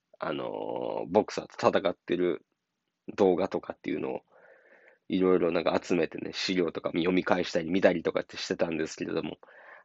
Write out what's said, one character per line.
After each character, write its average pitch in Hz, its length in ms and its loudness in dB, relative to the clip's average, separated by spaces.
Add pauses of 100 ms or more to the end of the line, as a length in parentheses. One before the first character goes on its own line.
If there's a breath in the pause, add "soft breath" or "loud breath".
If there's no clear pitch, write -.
(180)
あ - 160 -4
の 62 120 -6
ー、 - 20 -6 (600)
ボ 104 160 4
ク - 80 -10
サ - 100 -8
ー - 280 0
と 95 80 4
戦 - 80 0
っ 90 80 0
て - 200 -4
る 87 300 0 (680)
動 95 200 6
画 92 120 0
と - 140 -6
か - 120 -10
っ - 60 -20
て - 100 -8
い 76 80 -4
う - 20 -6
の 65 160 -4
を、 - 60 -10 (880 soft breath)
い 95 100 0
ろ 92 160 6
い 87 40 4
ろ 85 120 2
な 85 100 0
ん - 20 -2
か 82 180 2
集 - 140 -2
め 82 120 2
て - 120 -12
ね、 80 140 -8
資 - 220 -4
料 85 160 2
と - 100 -8
か - 80 -4
読 90 220 0
み 90 120 4
返 92 200 2
し - 80 -8
た 87 100 0
り 80 80 -4
見 92 120 0
た 95 100 8
り 85 120 -2
と 80 100 -2
か - 80 -2
っ - 40 -8
て - 120 -18
し - 100 -8
て 95 80 -2
た 87 140 -2
ん 80 80 -4
で 78 100 -2
す - 80 -14
け 87 100 -8
れ 87 80 -4
ど 80 100 -2
も、 - 140 -8 (480 loud breath)